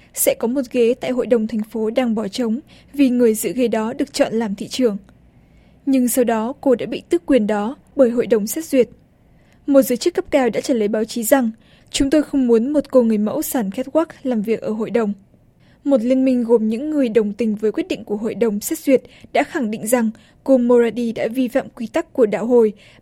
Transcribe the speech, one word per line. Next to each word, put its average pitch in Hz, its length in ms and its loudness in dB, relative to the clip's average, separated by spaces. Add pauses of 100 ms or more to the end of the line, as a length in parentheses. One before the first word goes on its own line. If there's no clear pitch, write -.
(140)
sẽ - 240 0
có 226 100 -2
một 269 120 -2 (100)
ghế 240 300 2
tại 262 100 -4
Hội 247 160 -2
đồng 220 200 0
thành 220 240 -4
phố 220 200 -4
đang 233 240 0
bỏ 208 140 -4
trống 233 320 -4 (320)
vì 277 180 2
người 240 240 4
giữ 214 180 -6
ghế 247 160 0
đó 220 240 -2
được 277 200 -4
chọn - 200 0
làm 220 220 -2
thị 196 140 -12
trưởng. 220 280 0 (880)
Nhưng 262 220 2
sau 240 160 2
đó 226 360 -2
cô 269 140 4
đã - 120 -4
bị - 220 -8
tước 339 180 0
quyền 240 200 4
đó 214 300 -2 (200)
bởi 254 140 4
Hội 240 160 -2
đồng 214 200 2
xét 320 180 -8
duyệt. 247 240 2 (800)
Một 277 160 6
giới 247 140 0
chức 349 180 -2
cấp 370 160 -2
cao 254 200 2
đã 240 100 -4
trả 269 140 -2
lời 214 140 0
báo 220 160 -2
chí 233 180 -8
rằng, 240 280 2 (400)
"Chúng 277 200 0
tôi 302 120 4
không 277 240 0
muốn 233 260 2
một 285 180 -2
cô 254 120 6
người 220 160 2
mẫu 214 240 -2
sàn 220 280 -4
catwalk 277 360 -2 (160)
làm 240 200 -2
việc 220 180 -2
ở - 100 -6
Hội 214 200 -6
đồng." 208 220 0 (720)
Một 277 180 2
liên 262 220 2
minh 247 200 0
gồm 220 240 2
những 254 220 -4
người 285 180 0
đồng 208 240 0
tình 220 220 -2
với 208 180 -2
quyết 349 160 -4
định - 160 -6
của 208 120 -6
Hội 214 180 -6
đồng 208 260 -2
xét - 180 -6
duyệt - 240 2 (300)
đã 277 100 2
khẳng 262 280 -4
định 220 160 -8
rằng 226 240 0 (340)
cô 269 140 4
Moradi 240 540 2
đã - 160 -4
vi 254 200 -2
phạm 233 200 -2
quy 226 180 -10
tắc - 260 -6
của 240 140 2
đạo 202 200 -2
hồi 233 260 4 (300)